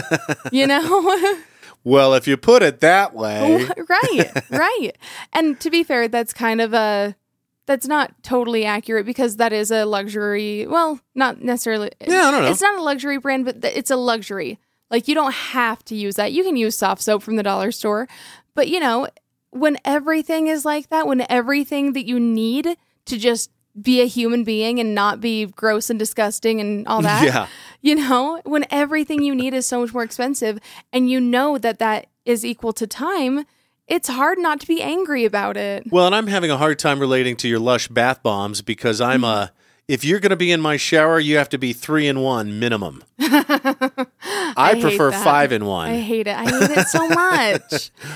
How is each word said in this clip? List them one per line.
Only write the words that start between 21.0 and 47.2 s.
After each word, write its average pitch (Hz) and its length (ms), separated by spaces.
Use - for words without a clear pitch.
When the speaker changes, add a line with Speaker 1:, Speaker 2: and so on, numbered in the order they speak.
Speaker 2:
when 254 240
everything 277 640
that 254 120
you 240 140
need 233 580
to 247 120
just 233 320
be 254 200
a 247 40
human 240 380
being 226 380
and 214 120
not 208 280
be 220 240
gross 220 440
and 226 80
disgusting 220 640
and 208 300
all 220 120
that, 208 240
Speaker 1:
<laughs> 127 80
Yeah. 110 140
Speaker 2:
you 294 140
know, 277 480
when 294 260
everything 294 540
you 285 100
need 254 200
is 254 120
so 247 140
much 233 140
more 240 100
expensive 226 560
and 254 180
you 254 120
know 254 360
that 220 220
that 220 280
is 233 180
equal 233 300
to 220 120
time, 285 600
it's 339 220
hard 294 300
not 311 200
to - 80
be 330 140
angry 302 420
about 202 320
it. 202 340
Speaker 1:
Well, 180 160
and 185 80
I'm 220 140
having 180 240
a 135 60
hard 147 220
time 143 200
relating 131 380
to 123 100
your 117 120
Lush 120 280
bath 120 340
bombs 104 400
because 110 380
I'm 123 220
Speaker 2:
Mm-hmm. 110 220
Speaker 1:
a, 95 80
if 139 160
you're 175 160
gonna 190 160
be 175 160
in 165 80
my 151 160
shower, 160 420
you 151 200
have 143 120
to 143 80
be 127 140
three 151 380
in 135 100
one 110 400
minimum. 104 520
Speaker 2:
<laughs> - 80
I 285 1400
Speaker 1:
I 156 180
Speaker 2:
hate 233 60
Speaker 1:
prefer 147 300
Speaker 2:
that. - 120
Speaker 1:
five 143 280
in 107 140
one. 90 240
Speaker 2:
I 233 100
hate 220 280
it. 202 80
I 226 80
hate 269 340
it - 100
so 330 220
Speaker 1:
<laughs> - 0
Speaker 2:
much. 311 800